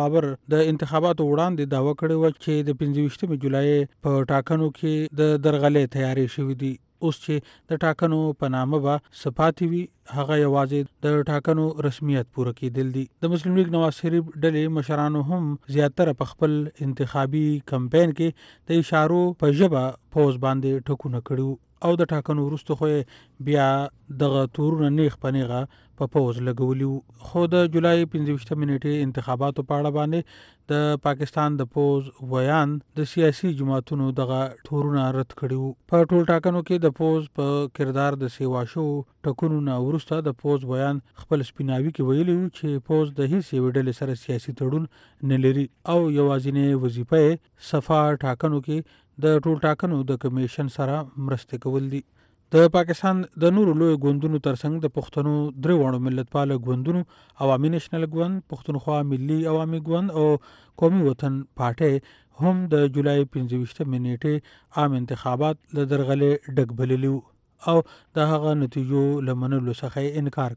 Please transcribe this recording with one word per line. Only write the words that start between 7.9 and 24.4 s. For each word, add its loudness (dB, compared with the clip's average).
په -2
نامه 0
به 2
څه -6
پاتې 2
وي، -2
هغه 0
یوازې 0
د 2
ټاکنو 2
رسمیت -2
پوره -2
کېدل -4
دي. -4
د 0
مسلم 2
لیگ 2
نواز 0
شریف 0
ډلې 0
مشرانو 0
هم -2
زیاتره 2
په -8
خپل 0
انتخابي -2
کمپاین 2
کې 0
د 4
اشارو 2
په 4
ژبه 4
پوز 4
باندې -2
ټکونه -6
کړي -2
وو -6
او 4
د 2
ټاکنو -2
وروسته -4
خو -2
یې 0
بیا 4
دغه 2